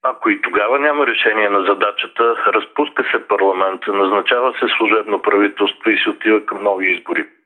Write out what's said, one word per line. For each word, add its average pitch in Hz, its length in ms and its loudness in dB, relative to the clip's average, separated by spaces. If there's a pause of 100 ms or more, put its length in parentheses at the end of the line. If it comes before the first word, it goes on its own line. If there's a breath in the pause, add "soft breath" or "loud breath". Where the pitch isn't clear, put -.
Ако 123 280 -2
и 101 120 -2
тогава 110 360 0
няма 147 280 2
решение 107 420 0
на 101 160 0
задачата, 104 720 0 (100)
разпуска 113 640 -2
се - 180 -4
парламента, 95 640 0
назначава 101 600 2
се - 140 -2 (100)
служебно 107 460 0
правителство 101 680 0
и 101 80 2
се 110 120 0
отива 107 360 0
към 101 160 -8
нови 95 280 0
избори. 85 360 -4 (200)